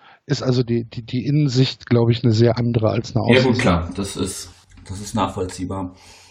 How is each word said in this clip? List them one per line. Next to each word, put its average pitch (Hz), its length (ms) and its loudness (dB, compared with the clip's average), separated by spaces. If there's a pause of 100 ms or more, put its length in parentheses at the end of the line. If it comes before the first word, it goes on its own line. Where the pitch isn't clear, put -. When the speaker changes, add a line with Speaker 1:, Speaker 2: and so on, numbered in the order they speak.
(260)
Speaker 1:
ist 147 160 -2
also 127 200 2
die, 117 220 -2
die, 117 180 -12
die 123 240 -6
Innensicht, 139 580 2
glaub 117 240 4
ich, 117 160 2
eine 117 80 4
sehr 113 240 4
andere 117 320 0
als 110 260 -2
eine 104 120 0
Speaker 2:
Ja, 123 160 6
gut, 131 80 2
Speaker 1:
Außensicht. 110 100 0
Speaker 2:
klar, 85 340 0
das 98 220 -8
ist, - 340 -8 (380)
das 98 140 -12
ist 101 120 -10
nachvollziehbar. 92 800 -6 (380)